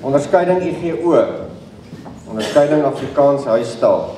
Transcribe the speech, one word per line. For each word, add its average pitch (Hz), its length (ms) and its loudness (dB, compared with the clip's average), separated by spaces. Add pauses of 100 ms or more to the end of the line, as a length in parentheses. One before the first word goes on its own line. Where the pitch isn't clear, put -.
Onderskeiding 180 560 2
I 170 160 -4
G 165 140 -4 (100)
O. 151 160 4 (1120)
Onderskeiding 147 560 2
Afrikaans 139 640 0
huistaal. 110 540 2 (140)